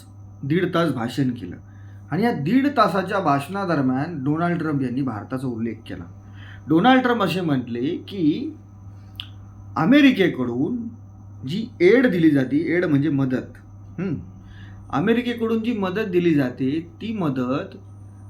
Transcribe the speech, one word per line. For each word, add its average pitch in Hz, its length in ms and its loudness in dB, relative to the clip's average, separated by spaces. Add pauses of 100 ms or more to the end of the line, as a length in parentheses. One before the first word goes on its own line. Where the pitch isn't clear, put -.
(420)
दीड 165 320 0
तास 170 180 2
भाषण 123 380 -2
केलं 90 260 -8 (540)
आणि 165 120 0
या 240 100 2
दीड 220 340 2
तासाच्या 202 520 2
भाषणादरम्यान 147 1040 0
डोनाल्ड 165 340 0
ट्रम्प 143 240 -2
यांनी 127 200 -2
भारताचा 127 440 -6
उल्लेख 113 280 -4 (140)
केला. 85 160 -10 (640)
डोनाल्ड 240 340 6
ट्रम्प 240 200 2
असे 185 180 0
म्हटले 127 400 -2
की 170 760 -2 (1200)
अमेरिकेकडून 175 1120 4 (600)
जी 208 180 -4 (140)
एड 226 260 8
दिली 170 240 4
जाते, 143 460 2
एड 180 80 2
म्हणजे 147 260 2
मदत, 131 480 -2 (400)
हं, 170 160 -4 (760)
अमेरिकेकडून 226 720 0
जी 233 100 -2
मदत 202 360 -2
दिली 175 260 2
जाते 139 560 -2 (120)
ती 220 100 -6
मदत 147 640 -4 (540)